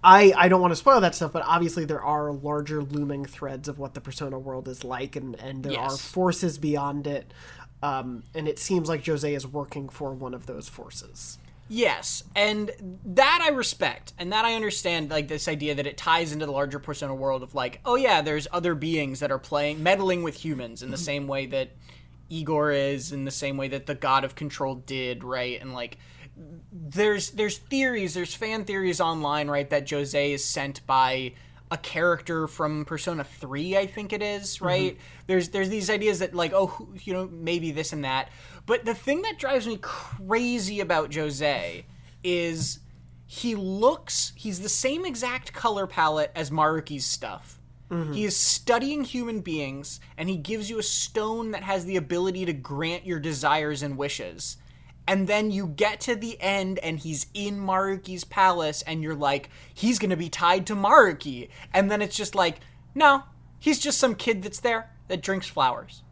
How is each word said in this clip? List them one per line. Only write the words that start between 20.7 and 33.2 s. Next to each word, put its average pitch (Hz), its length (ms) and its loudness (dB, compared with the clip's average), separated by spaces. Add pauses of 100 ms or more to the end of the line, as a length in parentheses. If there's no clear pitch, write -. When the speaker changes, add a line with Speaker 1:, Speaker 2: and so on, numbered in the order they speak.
Speaker 2:
in 131 80 -8
the 135 60 -6
Speaker 1:
Mm-hmm. 175 80 -6
Speaker 2:
same 143 220 -4
way 135 180 -2
that 131 240 -4 (600)
Igor 151 440 0
is, 139 400 0
in 139 100 -6
the 135 80 -4
same 139 240 -4
way 135 140 -4
that 135 160 -6
the 147 100 -4
God 135 300 2
of 131 100 -8
Control 135 400 -4
did, 127 480 -6
right? 123 380 -4
And, 131 120 -12
like, 123 240 -10 (720)
there's, 185 600 0
there's 208 260 -2
theories, 247 560 0
there's 175 200 -4
fan 220 320 -4
theories 190 340 0
online, 151 500 0
right, 143 200 -2
that 143 200 0
Jose 143 440 0
is 139 100 -4
sent 139 440 -4
by 131 460 2 (380)
a 165 60 -4
character 165 680 0
from 151 380 -2
Persona 160 380 -4